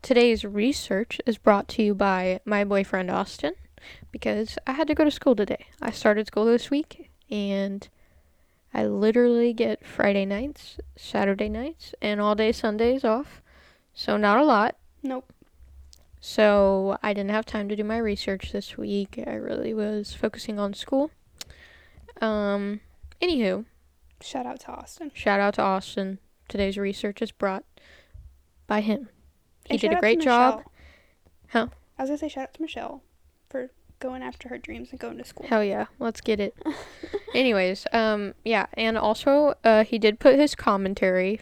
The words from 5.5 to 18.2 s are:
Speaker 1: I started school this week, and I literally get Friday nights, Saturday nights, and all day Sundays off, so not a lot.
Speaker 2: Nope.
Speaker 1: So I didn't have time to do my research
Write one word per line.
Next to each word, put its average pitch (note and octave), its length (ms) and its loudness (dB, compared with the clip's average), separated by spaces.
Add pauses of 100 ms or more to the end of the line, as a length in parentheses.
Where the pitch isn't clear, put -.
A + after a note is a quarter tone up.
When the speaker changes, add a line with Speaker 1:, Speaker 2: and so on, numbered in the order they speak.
Speaker 1:
I - 80 -4
started G#3+ 380 2
school G#3 180 0
this A#3 240 2
week, D4 400 -4 (220)
and G3 580 -4 (800)
I A3 140 -2
literally A#3 680 2
get A3+ 320 -2
Friday G3+ 420 0
nights, G#3+ 520 -8 (180)
Saturday G3+ 540 -2
nights, B3 540 -10
and G#3 180 -2
all G#3 140 2
day A3 160 2
Sundays A#3 520 0
off, A#3 380 -2 (540)
so - 200 -2
not G#3 220 4
a D4 80 6
lot. A3+ 300 4 (260)
Speaker 2:
Nope. C4 320 -8 (880)
Speaker 1:
So G3 840 4
I G#3 100 -2
didn't G3+ 180 -4
have G#3+ 140 -2
time G#3 240 -6
to G#3+ 60 -4
do G#3 80 -4
my G#3+ 140 -4
research G3+ 540 -4